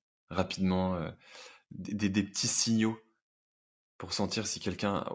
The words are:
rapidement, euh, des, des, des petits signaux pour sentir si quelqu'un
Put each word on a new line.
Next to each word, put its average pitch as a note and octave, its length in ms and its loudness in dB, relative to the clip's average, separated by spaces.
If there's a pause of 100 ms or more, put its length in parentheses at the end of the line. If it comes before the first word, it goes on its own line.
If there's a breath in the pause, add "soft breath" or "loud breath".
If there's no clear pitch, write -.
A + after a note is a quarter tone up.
(300)
rapidement, F#2 680 2
euh, D#2+ 160 -4 (600 loud breath)
des, F#2+ 220 -10
des, G#2 160 2
des G2+ 140 4
petits - 240 -2
signaux A2 520 2 (1000)
pour F2 160 -10
sentir G#2 340 0
si - 120 -4
quelqu'un G2 440 -2 (100)